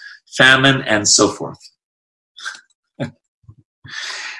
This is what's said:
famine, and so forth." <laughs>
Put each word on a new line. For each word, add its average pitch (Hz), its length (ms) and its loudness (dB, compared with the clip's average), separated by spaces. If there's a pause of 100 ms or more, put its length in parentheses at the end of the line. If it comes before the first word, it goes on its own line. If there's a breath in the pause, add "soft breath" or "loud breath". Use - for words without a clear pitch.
(360 loud breath)
famine, 131 460 4
and 104 260 0
so 101 200 4
forth." - 300 -12 (1400 loud breath)
<laughs> - 120 -8 (1300 loud breath)